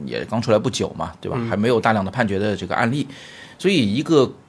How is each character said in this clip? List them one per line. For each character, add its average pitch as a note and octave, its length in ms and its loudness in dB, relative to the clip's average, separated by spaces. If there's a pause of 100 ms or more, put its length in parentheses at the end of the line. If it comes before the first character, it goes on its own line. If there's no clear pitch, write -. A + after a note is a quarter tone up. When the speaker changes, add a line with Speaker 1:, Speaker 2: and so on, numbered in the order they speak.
Speaker 1:
也 A#1+ 220 -6
刚 A2 140 -2
出 A#2 120 0
来 G#2+ 60 6
不 B2 120 -2
久 G#2+ 200 -2
嘛， - 300 -8
对 - 100 -10
吧？ A#2+ 100 -4
Speaker 2:
嗯。 A#2 80 -4
Speaker 1:
还 G#2+ 80 -2
没 G#2 100 2
有 A#2+ 140 4
大 A2+ 120 2
量 G#2 120 2
的 F#2+ 60 -4
判 A#2 180 0
决 F#2+ 100 -2
的 G#2 180 0
这 F#2 80 -8
个 E2+ 120 -4
案 A#2 160 0
例， C#3+ 160 -4 (500)
所 F3+ 100 0
以 C3+ 240 2
一 C3+ 120 0
个 D3+ 280 4 (160)